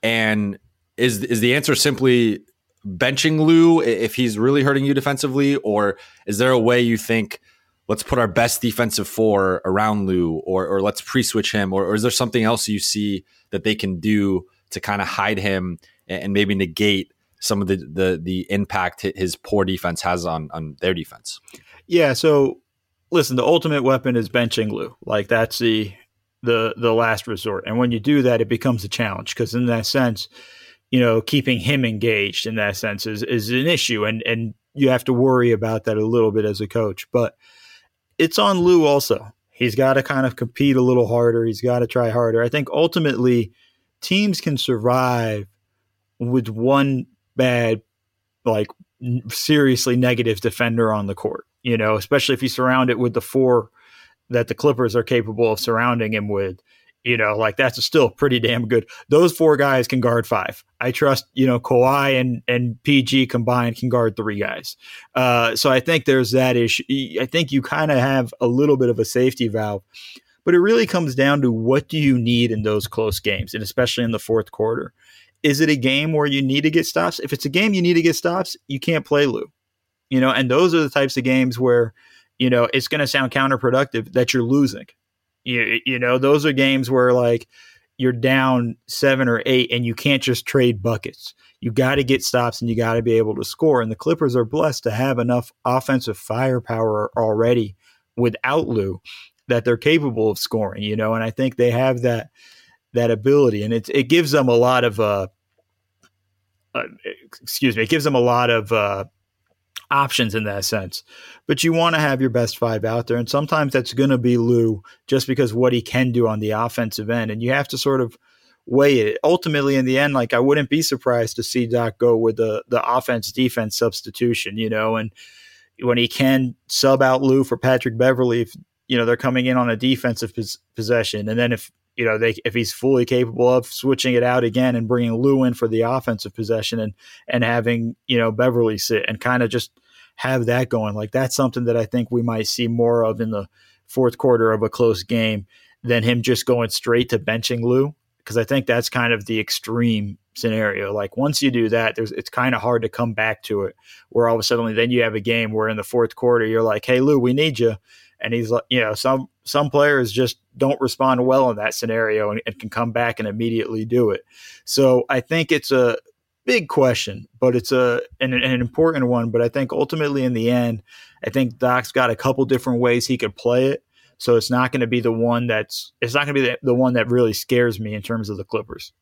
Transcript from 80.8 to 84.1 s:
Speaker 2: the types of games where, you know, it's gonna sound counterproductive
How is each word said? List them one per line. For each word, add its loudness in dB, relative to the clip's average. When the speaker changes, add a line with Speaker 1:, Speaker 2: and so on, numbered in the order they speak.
Speaker 2:
the 0
types 0
of -4
games 0
where, 2
you 2
know, 2
it's -2
gonna -2
sound -2
counterproductive 0